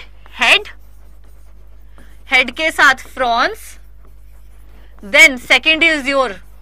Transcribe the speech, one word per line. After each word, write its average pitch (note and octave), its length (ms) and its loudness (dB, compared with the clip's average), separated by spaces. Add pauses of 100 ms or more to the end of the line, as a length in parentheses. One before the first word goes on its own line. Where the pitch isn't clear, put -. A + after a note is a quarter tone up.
(360)
head, D#4 320 2 (1600)
हेड B3+ 200 0
के D#4+ 200 -4
साथ D4 240 4
फ्रॉन्स, C4 840 -4 (1300)
then C#4 320 4 (140)
second D#4 320 2
is D#4 300 2
your B3+ 200 0 (280)